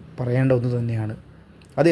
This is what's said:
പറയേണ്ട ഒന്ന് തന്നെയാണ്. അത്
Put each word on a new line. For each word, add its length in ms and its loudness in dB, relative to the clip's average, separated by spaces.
പറയേണ്ട 420 0
ഒന്ന് 160 -2
തന്നെയാണ്. 400 -4
അത് 120 4